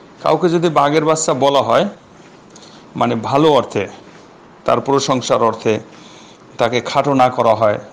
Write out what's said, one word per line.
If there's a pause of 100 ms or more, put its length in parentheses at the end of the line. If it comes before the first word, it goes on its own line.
(240)
কাউকে
যদি
বাঘের
বাচ্চা
বলা
হয়, (1080)
মানে
ভালো
অর্থে, (760)
তার
প্রশংসার
অর্থে, (760)
তাকে
খাটো
না
করা
হয়, (140)